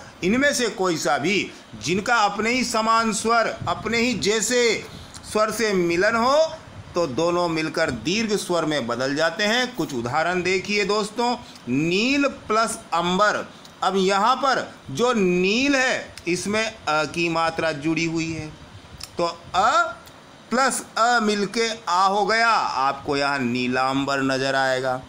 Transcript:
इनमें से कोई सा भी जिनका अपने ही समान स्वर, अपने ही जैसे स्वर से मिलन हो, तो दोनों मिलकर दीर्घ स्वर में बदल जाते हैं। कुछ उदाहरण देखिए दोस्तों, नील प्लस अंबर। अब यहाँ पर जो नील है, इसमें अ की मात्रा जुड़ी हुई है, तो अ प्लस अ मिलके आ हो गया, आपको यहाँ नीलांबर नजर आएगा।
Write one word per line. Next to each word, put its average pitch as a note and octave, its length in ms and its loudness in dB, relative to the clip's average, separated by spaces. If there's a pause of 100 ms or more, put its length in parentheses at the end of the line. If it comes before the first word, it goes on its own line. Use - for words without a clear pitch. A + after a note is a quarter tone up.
(240)
इनमें B3+ 300 2
से A#3 160 0
कोई F3+ 280 0
सा D3 200 0
भी C#3+ 340 0 (320)
जिनका F#3 320 0
अपने G#3+ 360 2
ही B3 120 0
समान A3+ 500 2
स्वर, A3 420 0 (120)
अपने G#3 300 -2
ही A#3+ 220 0
जैसे A3+ 420 0 (640)
स्वर G#3+ 280 0
से G#3+ 220 0
मिलन F3+ 420 2
हो, B3+ 220 4 (580)
तो E3+ 120 2
दोनों F3 420 0
मिलकर D#3+ 420 0
दीर्घ F#3+ 440 -2
स्वर F3 300 0
में C#3+ 220 0
बदल C3 280 -2
जाते E3 280 0
हैं। B3 320 0
कुछ D#3 180 -4
उदाहरण D#3 480 -2
देखिए F#3+ 440 0
दोस्तों, G#3+ 500 -2 (340)
नील G3+ 580 2 (200)
प्लस A3 320 0 (140)
अंबर। F3 520 2 (380)
अब F#3+ 140 2
यहाँ G3 380 4
पर A#3+ 320 0 (240)
जो A#3 220 2
नील G3+ 640 2
है, A#3+ 380 0 (140)
इसमें G3 380 -2
अ D#3 400 -2
की E3+ 240 -4
मात्रा E3 440 0
जुड़ी D#3+ 320 -2
हुई E3 260 -4
है, D#3 160 -8 (720)
तो E3+ 80 0 (300)
अ D#4 400 2 (540)
प्लस B3 340 2 (140)
अ A#3+ 220 4
मिलके G#3 500 0 (160)
आ F3+ 180 2
हो G3 220 4
गया, A3+ 240 4
आपको C#3 680 0
यहाँ C#3 220 0
नीलांबर C3 840 0
नजर C3+ 320 0
आएगा। C3 540 0